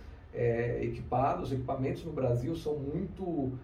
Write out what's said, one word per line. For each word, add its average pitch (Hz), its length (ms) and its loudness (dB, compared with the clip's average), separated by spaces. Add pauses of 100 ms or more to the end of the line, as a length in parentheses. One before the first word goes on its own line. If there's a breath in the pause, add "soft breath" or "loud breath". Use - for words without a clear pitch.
(320 loud breath)
é, 120 500 2
equipada, - 600 2
os 127 100 -2
equipamentos 135 520 0
no 160 80 -6
Brasil 127 420 2
são 151 220 -2
muito, 147 760 -2 (120)